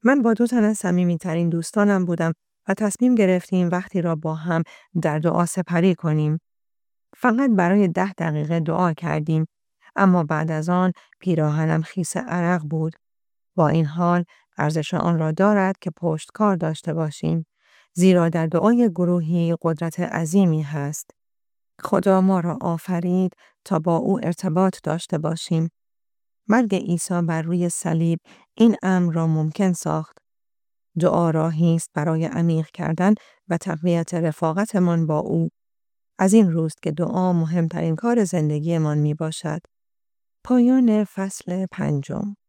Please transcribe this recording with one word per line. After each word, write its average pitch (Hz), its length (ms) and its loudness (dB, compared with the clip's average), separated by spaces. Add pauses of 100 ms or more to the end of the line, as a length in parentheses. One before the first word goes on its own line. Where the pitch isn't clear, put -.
من 262 180 4
با 226 120 2
دو 240 140 0
تن 233 160 0
از 214 140 0
صمیمیترین 175 720 -2
دوستانم 185 560 0
بودم 165 280 -2 (340)
و 196 60 -2
تصمیم 240 420 0
گرفتیم 185 540 2
وقتی 180 320 -2
را 165 140 0
با 156 200 -6
هم 165 280 -2 (380)
در 156 180 0
دعا 170 260 2
سپری 175 500 0
کنیم. 156 440 -2 (800)
فقط 254 340 2
برای 190 360 4
ده 185 260 -2
دقیقه 160 460 -2
دعا 165 340 0
کردیم، 156 520 -2 (500)
اما 180 280 4
بعد 156 280 -2
از 156 180 -4
آن 180 220 2 (280)
پیراهنم 160 640 0
خیس 175 360 -6
عرق 175 460 -2
بود. 160 320 -4 (600)
با 160 120 4
این 160 180 2
حال، 175 380 0 (340)
ارزش 151 360 -2
آن 170 260 0
را 156 120 -2
دارد 196 500 2
که 170 100 -8
پشتکار 175 640 -2
داشته 160 380 -4
باشیم، 160 520 -2 (480)
زیرا 175 360 4
در 165 180 0
دعای 220 420 4
گروهی 170 720 0
قدرت 165 380 -4
عظیمی 165 640 2
هست. 143 500 -8 (680)
خدا 190 400 2
ما 190 180 2
را 170 220 -4
آفرید 180 720 -2 (320)
تا 170 140 0
با 165 160 0
او 160 300 -2
ارتباط 185 580 0
داشته 160 340 -4
باشیم. 165 520 -2 (760)
مرگ 214 280 2
عیسی 175 460 -2
بر 165 200 -2
روی 175 280 -2
صلیب 165 500 -2 (380)
این 226 260 6
امر 180 300 2
را 165 140 0
ممکن 160 460 0
ساخت. 156 440 -4 (840)
دعا 170 300 2
راهی 160 460 2
است - 180 -6
برای 160 320 -2
عمیق 165 420 0
کردن 175 460 0 (340)
و 170 100 -2
تقویت 170 560 -2
رفاقتمان 170 920 0
با 151 120 0
او. 165 300 -2 (680)
از 190 140 4
این 208 180 6
روست 160 300 -2
که 160 100 -4
دعا 180 420 0
مهمترین 165 640 0
کار 233 280 0
زندگیمان 156 760 0
می‌باشد. 156 640 -4 (840)
پایان 247 600 4
فصل 190 680 -6
پنجم. 147 640 -4 (140)